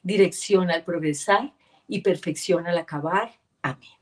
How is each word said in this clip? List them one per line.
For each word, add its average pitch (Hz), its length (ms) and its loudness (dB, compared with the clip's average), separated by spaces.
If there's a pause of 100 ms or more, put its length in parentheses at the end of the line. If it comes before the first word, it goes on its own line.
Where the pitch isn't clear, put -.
dirección 185 640 2
al 165 140 -2
progresar 175 720 0 (320)
y 202 140 -6
perfección 170 680 0
al 175 100 0
acabar. 165 600 -4 (240)
Amén. - 280 -8 (120)